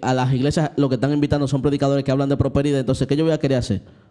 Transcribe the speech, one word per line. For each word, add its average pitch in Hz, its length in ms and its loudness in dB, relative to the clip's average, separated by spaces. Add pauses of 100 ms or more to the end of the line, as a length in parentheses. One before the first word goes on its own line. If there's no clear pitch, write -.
a 127 100 0
las 127 220 0
iglesias 147 420 0
lo 139 140 2
que 131 60 2
están 135 180 0
invitando 143 340 0
son 135 140 -2
predicadores 139 420 0
que 139 60 -2
hablan 139 180 0
de 139 80 0
prosperidad, 139 420 0
entonces, 131 300 -2
¿qué - 80 2
yo 160 80 0
voy 160 80 2
a 156 80 -2
querer 135 160 0
hacer? 113 240 -2 (300)